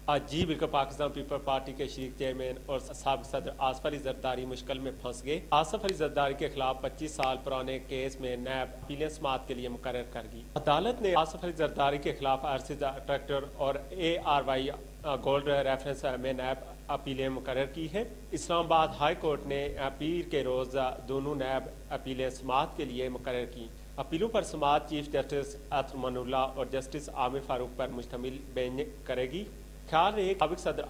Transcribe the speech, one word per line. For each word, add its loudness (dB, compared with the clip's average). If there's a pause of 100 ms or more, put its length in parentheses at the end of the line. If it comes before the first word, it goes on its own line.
आज 4 (100)
जी 2
बिल्कुल, 2
पाकिस्तान 2
पीपल -4
पार्टी 0
के -4
शरीक -6
चेयरमैन -2 (140)
और 0
साबिक -2
सदर -4
आसिफ 0
अली 0
जरदारी -2
मुश्किल -4
में -4
फंस -8
गए। 0 (120)
आसिफ 4
अली 2
जरदारी 2
के 0
खिलाफ 0
पच्चीस -4
साल 4
पुराने -2
केस -4
में -2
नैब -2 (160)
अपीलें -2
समात -2
के -4
लिए -4
मुकर्रर -4
कर -6
गई। -10 (140)
अदालत 4
ने 4
आसिफ 4
अली -2
जरदारी 4
के 0
खिलाफ 2
आरसी -2
डायरेक्टर 0
और 0
एआरवाई, 4
अ, -4 (300)
गोल्ड 4
रेफरेंस 2
में 0
नैब 0 (320)
अपीलें 0
मुकर्रर 0
की -4
हैं। -4 (220)
इस्लामाबाद 4
हाई 4
कोर्ट 0
ने, 0
अ, -2 (100)
पीर 0
के 2
रोज़, 0
अ, 2 (180)
दोनों 0
नैब 0 (220)
अपीलें -2
समात 2
के -2
लिए -2
मुकर्रर -2
की। -10 (300)
अपीलों 0
पर 2
समात 4
चीफ -2
जस्टिस 0 (160)
अतर 0
मनुल्ला 0
और -2
जस्टिस -4
आमिर 0
फारूक -2
पर 0
मुश्तमिल -6 (160)
बेंच 0 (200)
करेगी। -2 (420)
ख्याल 6
रहे, 4
साबिक 2
सदर 0